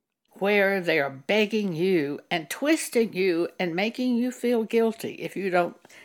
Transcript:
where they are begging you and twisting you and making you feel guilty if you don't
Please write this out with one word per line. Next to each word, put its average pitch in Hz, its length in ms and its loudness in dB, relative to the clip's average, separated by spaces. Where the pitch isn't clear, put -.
where 196 420 2
they 170 180 2
are 139 120 0
begging 202 640 0
you 156 440 2
and 165 180 -4
twisting 262 640 0
you 175 340 0
and 170 160 -2
making 240 400 0
you 247 140 0
feel 240 340 0
guilty 226 520 0
if - 200 -10
you 190 140 -4
don't 175 260 2